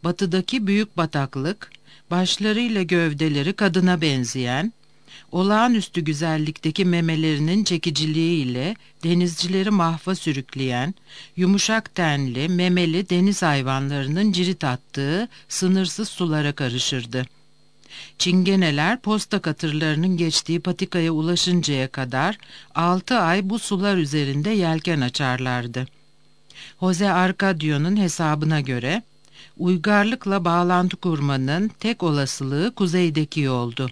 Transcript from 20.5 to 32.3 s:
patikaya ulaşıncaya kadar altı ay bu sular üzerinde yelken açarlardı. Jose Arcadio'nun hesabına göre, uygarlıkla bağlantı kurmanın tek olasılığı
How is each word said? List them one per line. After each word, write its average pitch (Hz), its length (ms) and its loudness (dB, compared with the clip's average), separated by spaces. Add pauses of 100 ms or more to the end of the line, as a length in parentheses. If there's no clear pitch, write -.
patikaya 170 520 -2
ulaşıncaya 156 760 0
kadar 131 500 -2 (360)
altı 180 440 0
ay 190 320 2
bu 226 80 -2
sular 202 380 0
üzerinde 147 540 0
yelken 165 500 0
açarlardı. 127 840 -2 (960)
Jose 185 300 2
Arcadio'nun 180 840 2
hesabına 156 640 0
göre, 131 420 -2 (560)
uygarlıkla 196 880 2
bağlantı 180 520 2
kurmanın 147 720 0 (100)
tek 226 220 -4
olasılığı 143 720 0